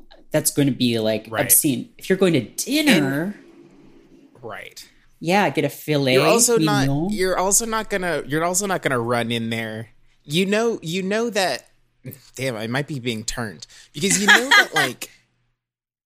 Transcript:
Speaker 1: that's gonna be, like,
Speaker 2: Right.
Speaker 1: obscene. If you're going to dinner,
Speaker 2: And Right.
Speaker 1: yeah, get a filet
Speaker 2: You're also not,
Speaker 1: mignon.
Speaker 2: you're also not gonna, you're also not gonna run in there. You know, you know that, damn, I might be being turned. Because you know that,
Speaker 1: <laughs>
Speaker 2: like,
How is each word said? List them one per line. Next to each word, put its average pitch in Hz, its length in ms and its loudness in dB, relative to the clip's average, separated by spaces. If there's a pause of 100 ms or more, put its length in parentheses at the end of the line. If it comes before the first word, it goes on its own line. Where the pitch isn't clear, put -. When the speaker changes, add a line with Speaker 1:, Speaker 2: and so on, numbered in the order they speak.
(300)
Speaker 1:
that's 151 200 0
gonna 139 220 2
be, 120 260 0
like, 110 300 0
Speaker 2:
Right. 107 160 -2
Speaker 1:
obscene. 120 540 2
If - 100 -8
you're 190 80 2
going 185 160 4
to 139 80 2
dinner, 185 920 0
Speaker 2:
And - 1080 -20
Right. 101 460 -16 (320)
Speaker 1:
yeah, 175 300 2
get 143 140 0
a 143 40 0
filet 139 460 0
Speaker 2:
You're 135 120 6
also 226 300 4
not, 143 300 2
Speaker 1:
mignon. 147 240 0
Speaker 2:
you're 190 280 -2
also 196 280 0
not 220 240 -4
gonna, 180 360 -2
you're 151 180 -2
also 180 220 -2
not 180 140 -2
gonna 139 200 0
run 117 300 -2
in 113 200 -2
there. 110 400 -8 (340)
You 170 220 0
know, 214 360 0
you 175 200 -4
know 214 280 -2
that, 180 380 -2 (680)
damn, 127 200 -4
I 107 120 -6
might 135 180 -2
be 147 140 -8
being 113 240 -4
turned. 101 420 -8 (260)
Because 185 280 0
you 208 80 0
know 277 200 4
that, 370 220 4
Speaker 1:
<laughs> - 40 -10
Speaker 2:
like, - 360 -2 (960)